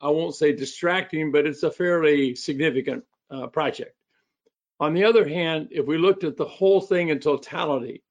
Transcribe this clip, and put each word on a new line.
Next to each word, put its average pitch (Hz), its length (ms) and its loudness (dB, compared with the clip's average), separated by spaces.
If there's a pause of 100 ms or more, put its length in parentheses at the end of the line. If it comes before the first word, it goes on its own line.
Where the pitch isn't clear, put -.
I 143 100 0
won't 160 260 -2
say 147 160 4
distracting, 175 800 -4
but 151 120 4
it's 151 200 -4
a 156 80 0
fairly 151 640 2
significant, 135 680 -2 (300)
uh, 127 160 -10
project. - 480 -6 (800)
On 151 160 -2
the 190 120 2
other 226 200 6
hand, 160 460 -4
if 143 140 -2
we 156 120 0
looked 190 240 2
at 151 140 -4
the 151 80 -2
whole 190 360 2
thing 180 280 0
in 147 100 0
totality 139 920 -4